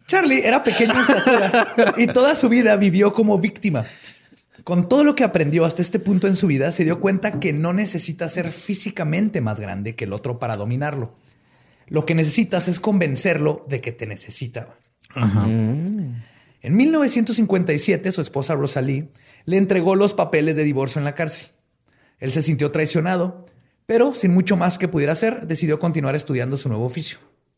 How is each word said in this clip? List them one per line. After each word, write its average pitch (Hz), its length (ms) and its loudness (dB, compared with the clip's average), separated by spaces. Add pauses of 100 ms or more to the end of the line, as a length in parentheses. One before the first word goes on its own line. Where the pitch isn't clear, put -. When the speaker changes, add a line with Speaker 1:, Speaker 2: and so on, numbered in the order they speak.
Speaker 1:
Charlie 330 360 4
era 254 200 2
pequeño 226 300 2
de 254 80 2
estatura 226 960 4
y 233 120 4
toda 269 260 4
su 269 140 2
vida 226 280 4
vivió 196 360 4
como 214 260 2
víctima. 165 480 -2 (760)
Con 175 240 0
todo 285 160 4
lo 294 100 4
que 269 80 0
aprendió 160 420 2
hasta 165 180 -2
este 196 180 -2
punto 196 260 0
en 196 80 2
su 190 140 0
vida, 139 240 0
se 170 120 -2
dio 165 160 0
cuenta 196 380 0
que 151 140 -2
no 160 200 -2
necesita 180 560 -4
ser 165 220 -6
físicamente 185 880 -4
más 107 200 -4
grande 101 340 -8
que 117 100 -8
el 95 80 -6
otro 117 280 -8
para 113 160 -4
dominarlo. 123 580 -4 (720)
Lo 151 180 -2
que 170 120 0
necesitas 170 520 0
es 175 120 -2
convencerlo 156 880 0
de 131 120 -4
que 117 120 -8
te 113 140 -10
necesita. 113 680 -12 (400)
Speaker 2:
Ajá. 107 320 2
Speaker 3:
Mm. 120 760 -2 (380)
Speaker 1:
En 151 160 0
mil 277 140 4
novecientos 254 460 0
cincuenta 190 360 2
y 147 60 0
siete, 190 320 0
su 180 100 -4
esposa 139 360 -4
Rosalie 139 540 -4 (340)
le 180 140 0
entregó 190 360 2
los 202 180 2
papeles 160 440 0
de 151 80 0
divorcio 135 340 -2
en 143 60 -2
la 143 100 -4
cárcel. - 340 -8 (680)
Él 131 140 -6
se 151 100 0
sintió 143 300 0
traicionado, 170 760 -2 (400)
pero 240 260 2
sin 175 220 2
mucho 185 220 2
más 175 200 0
que 190 120 -4
pudiera 147 240 0
hacer, - 340 -2
decidió 156 320 -2
continuar 147 360 -2
estudiando 135 440 -4
su 135 100 -6
nuevo 110 160 -2
oficio. 127 340 -8 (400)